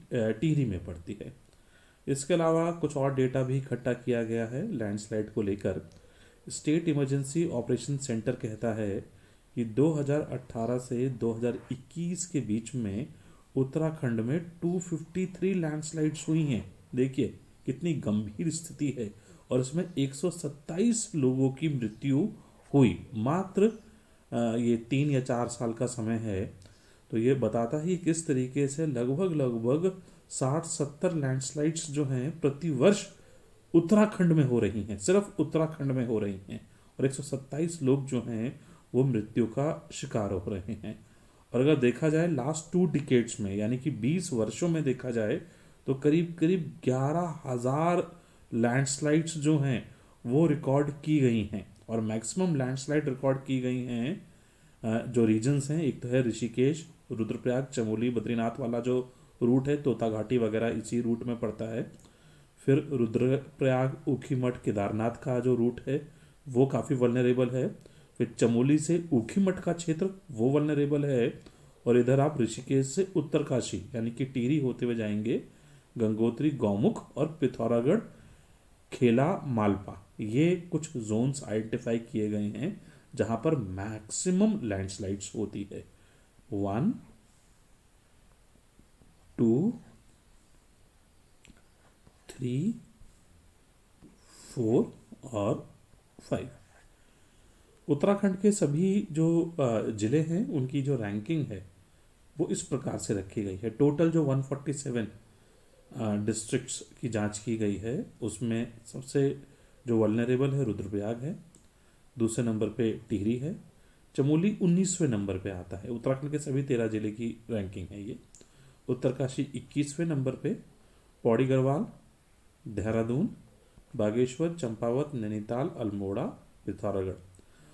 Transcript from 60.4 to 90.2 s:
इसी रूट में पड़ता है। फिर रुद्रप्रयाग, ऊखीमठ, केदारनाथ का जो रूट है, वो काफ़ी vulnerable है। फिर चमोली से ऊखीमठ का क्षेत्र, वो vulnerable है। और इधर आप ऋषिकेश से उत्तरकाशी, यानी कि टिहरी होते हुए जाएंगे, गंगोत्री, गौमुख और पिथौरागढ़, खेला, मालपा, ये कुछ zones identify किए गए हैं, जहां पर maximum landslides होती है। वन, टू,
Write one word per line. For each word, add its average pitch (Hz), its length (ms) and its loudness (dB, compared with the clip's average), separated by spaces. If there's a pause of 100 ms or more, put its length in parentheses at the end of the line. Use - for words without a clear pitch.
इसी 117 320 -2
रूट 117 220 0
में 120 180 -4
पड़ता 110 240 -4
है। 113 280 -6 (720)
फिर 135 140 6
रुद्रप्रयाग, 131 1300 0
ऊखीमठ, 127 540 -2
केदारनाथ 107 480 0
का 123 300 -2
जो 123 140 4
रूट 120 340 2
है, 147 200 -2 (400)
वो 131 180 6
काफ़ी 135 300 0
vulnerable 123 540 4
है। 131 180 0 (500)
फिर - 200 -2
चमोली 123 400 6
से 170 340 0
ऊखीमठ 180 480 2
का 175 120 -2
क्षेत्र, 170 380 -2 (200)
वो 117 200 2
vulnerable 143 540 2
है। 135 380 0 (440)
और 120 120 8
इधर 127 220 6
आप 147 200 2
ऋषिकेश 135 460 2
से 190 300 -2
उत्तरकाशी, 143 640 0 (160)
यानी 117 160 -2
कि 131 140 -4
टिहरी 131 340 0
होते 123 280 0
हुए 120 80 0
जाएंगे, 107 500 -2 (540)
गंगोत्री, 117 520 2
गौमुख 123 640 0
और 156 240 -4
पिथौरागढ़, 123 600 2 (920)
खेला, 131 520 4
मालपा, 104 640 0 (140)
ये 160 520 2
कुछ 151 240 -4
zones 117 480 0
identify 113 540 -2
किए 107 320 -2
गए 104 140 -2
हैं, 113 420 -6 (280)
जहां 110 220 0
पर 156 200 0
maximum 110 1080 -2
landslides 98 720 -4
होती 101 360 -6
है। 90 120 -12 (680)
वन, 104 420 0 (2500)
टू, 135 440 4 (2500)